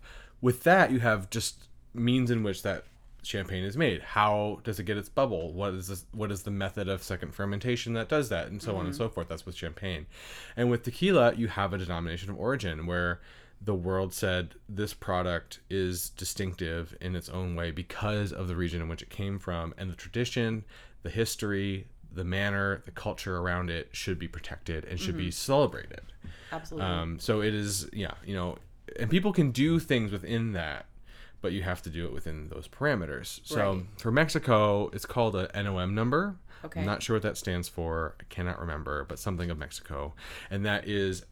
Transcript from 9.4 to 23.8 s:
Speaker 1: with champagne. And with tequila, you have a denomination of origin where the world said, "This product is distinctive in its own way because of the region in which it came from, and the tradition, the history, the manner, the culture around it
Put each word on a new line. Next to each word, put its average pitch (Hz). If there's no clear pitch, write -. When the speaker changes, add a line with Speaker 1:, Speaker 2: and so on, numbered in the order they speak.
Speaker 1:
with 82
champagne. 85
And 120
with 120
tequila, 135
you 113
have 98
a 101
denomination 87
of 101
origin 95
where 87
the 104
world 92
said, 92
"This 101
product 90
is 90
distinctive 85
in 92
its 85
own 90
way 85
because 104
of 92
the 90
region 87
in 82
which 82
it -
came 98
from, 85
and 95
the 85
tradition, 113
the 85
history, 101
the 90
manner, 98
the 95
culture 90
around 87
it 82